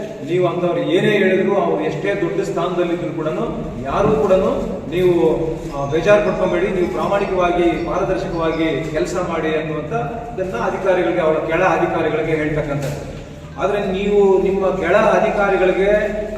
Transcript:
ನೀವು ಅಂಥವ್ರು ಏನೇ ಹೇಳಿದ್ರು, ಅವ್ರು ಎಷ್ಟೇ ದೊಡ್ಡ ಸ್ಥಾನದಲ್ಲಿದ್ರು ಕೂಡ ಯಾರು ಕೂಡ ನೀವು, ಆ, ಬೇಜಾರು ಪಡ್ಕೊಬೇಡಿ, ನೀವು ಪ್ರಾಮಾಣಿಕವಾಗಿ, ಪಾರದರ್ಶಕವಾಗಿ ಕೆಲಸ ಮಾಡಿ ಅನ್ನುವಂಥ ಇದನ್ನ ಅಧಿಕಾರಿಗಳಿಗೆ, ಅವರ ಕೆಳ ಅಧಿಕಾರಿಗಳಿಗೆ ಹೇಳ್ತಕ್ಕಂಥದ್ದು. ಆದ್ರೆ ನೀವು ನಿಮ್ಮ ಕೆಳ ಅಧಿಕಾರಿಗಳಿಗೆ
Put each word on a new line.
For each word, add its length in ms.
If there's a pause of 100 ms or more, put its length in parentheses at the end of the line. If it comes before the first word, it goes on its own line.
(320)
ನೀವು 160
ಅಂಥವ್ರು 300
ಏನೇ 340
ಹೇಳಿದ್ರು, 440
ಅವ್ರು 280
ಎಷ್ಟೇ 380
ದೊಡ್ಡ 200
ಸ್ಥಾನದಲ್ಲಿದ್ರು 720
ಕೂಡ 140 (560)
ಯಾರು 240
ಕೂಡ 260 (580)
ನೀವು, 480 (380)
ಆ, 140
ಬೇಜಾರು 340
ಪಡ್ಕೊಬೇಡಿ, 420
ನೀವು 200
ಪ್ರಾಮಾಣಿಕವಾಗಿ, 1000
ಪಾರದರ್ಶಕವಾಗಿ 1040
ಕೆಲಸ 240
ಮಾಡಿ 420
ಅನ್ನುವಂಥ 360 (400)
ಇದನ್ನ 220
ಅಧಿಕಾರಿಗಳಿಗೆ, 640
ಅವರ 160
ಕೆಳ 280
ಅಧಿಕಾರಿಗಳಿಗೆ 680
ಹೇಳ್ತಕ್ಕಂಥದ್ದು. 840 (440)
ಆದ್ರೆ 180
ನೀವು 640
ನಿಮ್ಮ 280
ಕೆಳ 280
ಅಧಿಕಾರಿಗಳಿಗೆ 1300 (100)